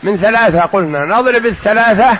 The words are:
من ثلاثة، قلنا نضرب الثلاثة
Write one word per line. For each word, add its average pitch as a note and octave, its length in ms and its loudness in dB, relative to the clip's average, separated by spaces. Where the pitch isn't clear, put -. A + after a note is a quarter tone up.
من G3 140 -2
ثلاثة، G3+ 440 2
قلنا D#3+ 440 -2
نضرب A#3+ 400 0
الثلاثة A3 760 0